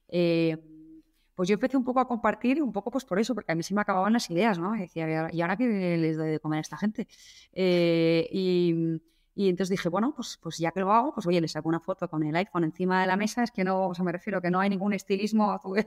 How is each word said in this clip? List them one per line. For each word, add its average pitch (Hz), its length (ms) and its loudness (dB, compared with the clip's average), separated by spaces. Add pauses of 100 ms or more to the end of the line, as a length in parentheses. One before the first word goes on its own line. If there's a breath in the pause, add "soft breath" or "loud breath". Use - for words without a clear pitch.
Eh, 165 480 2 (760)
pues 185 120 0
yo 202 60 2
empecé 247 240 0
un 247 80 2
poco 254 160 0
a 254 60 0
compartir, 240 540 0
un 233 120 -2
poco 202 180 -6
pues 262 140 -4
por 180 140 -2
eso, 226 140 0
porque 208 200 -6
a - 20 0
mí 165 80 -2
se - 100 -6
me 202 80 0
acababan 196 320 2
las 233 160 0
ideas, 180 300 2
¿no? 190 160 -2
Y 220 60 -4
decía, 165 280 -4
"¿y 160 60 0
ahora, 160 180 -2
y 165 80 -2
ahora 180 160 -2
qué 196 400 0
les 160 200 0
doy 156 120 -2
de 156 100 -2
comer 156 180 -4
a 156 40 -4
esta 156 160 -14
gente?". 214 300 -6 (460 loud breath)
Eh, 170 760 2
y, 180 440 2 (600)
y 202 140 0
entonces 180 200 -2
dije, 185 200 -2
"Bueno, 214 240 2
pues, - 280 -10
pues 165 160 -10
ya 160 140 0
que 190 100 -4
lo 190 100 2
hago, 240 220 4
pues 196 140 -6
oye, 175 120 4
les 160 140 -2
saco 156 160 -4
una 165 100 2
foto 180 300 -4
con 156 140 -2
el 151 120 -2
iPhone 175 300 0
encima 185 360 0
de 190 60 2
la 190 80 2
mesa", 214 280 -2
es 233 80 -2
que 190 120 -2
no, 190 240 0
o 180 60 -4
sea, 175 100 -4
me 180 80 0
refiero 180 300 -4
que 175 100 0
no 185 80 2
hay 196 100 2
ningún 196 240 -2
estilismo, 202 680 0
<laughs> - 40 -14
tú, 190 100 -8 (120)